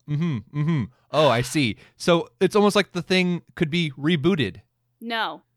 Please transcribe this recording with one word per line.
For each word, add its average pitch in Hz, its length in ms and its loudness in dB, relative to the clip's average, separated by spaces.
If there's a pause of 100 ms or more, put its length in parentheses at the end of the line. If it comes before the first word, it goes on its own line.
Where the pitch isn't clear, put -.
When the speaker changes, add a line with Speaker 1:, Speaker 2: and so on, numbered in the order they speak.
Speaker 1:
Mm-hmm. 147 280 -2 (220)
Mm-hmm. 151 240 0 (280)
Oh, 147 180 4
I 117 120 2
see. 127 360 -2 (180)
So 170 320 0 (140)
it's 190 120 2
almost 208 220 4
like 202 160 0
the 175 100 -6
thing 180 420 -2 (120)
could 165 140 -2
be 165 220 0
rebooted. 147 680 0 (420)
Speaker 2:
No. 220 440 -8 (140)